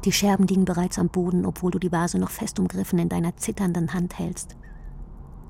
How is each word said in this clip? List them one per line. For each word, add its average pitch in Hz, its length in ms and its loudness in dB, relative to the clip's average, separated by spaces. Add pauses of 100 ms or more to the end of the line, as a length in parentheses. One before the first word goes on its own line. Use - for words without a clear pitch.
Die 185 60 4
Scherben 196 340 4
liegen 190 160 4
bereits 180 360 0
am 175 100 4
Boden, 180 360 2
obwohl 180 240 0
du 175 100 0
die 175 120 0
Vase 170 260 0
noch 185 120 0
fest - 300 -6
umgriffen 185 380 0
in 170 120 2
deiner 175 260 0
zitternden 170 580 0
Hand 175 240 -2
hältst. - 380 -6 (960)